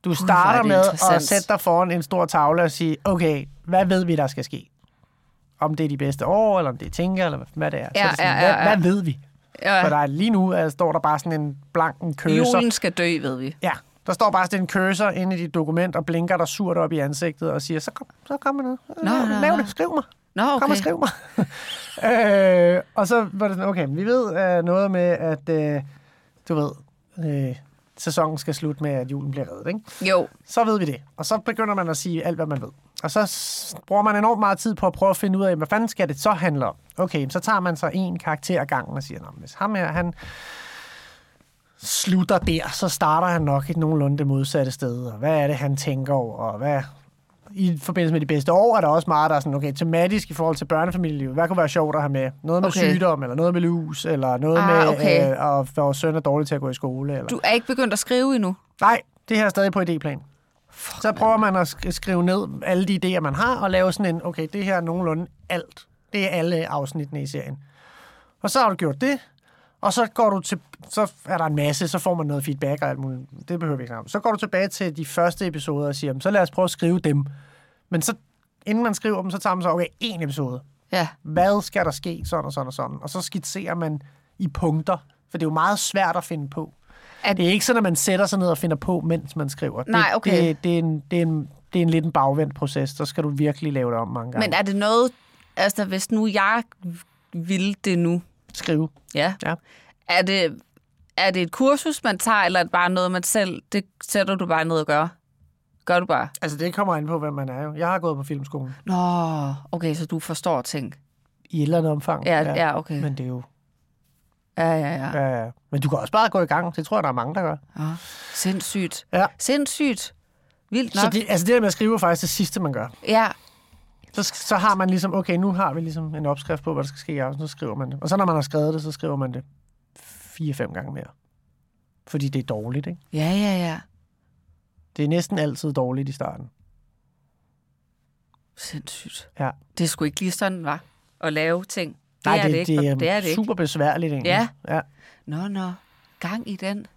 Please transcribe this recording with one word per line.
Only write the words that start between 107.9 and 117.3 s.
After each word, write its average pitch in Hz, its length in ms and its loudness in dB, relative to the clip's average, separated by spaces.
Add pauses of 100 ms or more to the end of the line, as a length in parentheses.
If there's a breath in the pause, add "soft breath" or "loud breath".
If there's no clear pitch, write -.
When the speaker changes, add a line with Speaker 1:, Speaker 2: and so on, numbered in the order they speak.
Speaker 1:
gået 165 180 -2
på 139 60 -6
filmskolen. 139 520 -8 (100)
Speaker 2:
Nå, 190 100 -2 (800)
okay, 165 220 -2
så 160 120 -6
du 165 120 -4
forstår 156 440 -2
ting. 135 320 -8 (560)
Speaker 1:
I 170 80 -4
et 151 40 2
eller 160 160 2
andet 160 140 2
omfang. 147 340 -2
Speaker 2:
Ja, 165 140 4 (140)
ja, 156 240 0
okay. 156 220 -6
Speaker 1:
Men 143 140 -4
det 135 100 -8
er 127 40 -6
jo 127 140 -8 (1160)
Speaker 2:
Ja, 165 60 2 (140)
ja, 156 180 -2
ja. 135 240 -4
Speaker 1:
Ja, 131 240 0
ja. 117 60 -8 (200)
Men 147 100 0
du 135 80 0
kan 139 100 0
også - 140 -4
bare 220 160 4
gå 196 120 2
i 170 60 2
gang. 170 300 -2
Det 160 100 -6
tror 208 100 -2
jeg, 202 60 2
der 151 60 0
er 131 40 0
mange, 127 220 -4